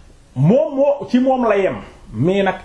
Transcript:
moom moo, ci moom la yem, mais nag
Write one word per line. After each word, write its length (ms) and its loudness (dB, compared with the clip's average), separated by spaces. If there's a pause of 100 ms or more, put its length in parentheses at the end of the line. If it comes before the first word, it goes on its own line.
(360)
moom 400 2
moo, 340 0
ci 100 2
moom 280 0
la 100 2
yem, 180 0 (380)
mais 300 0
nag 200 -2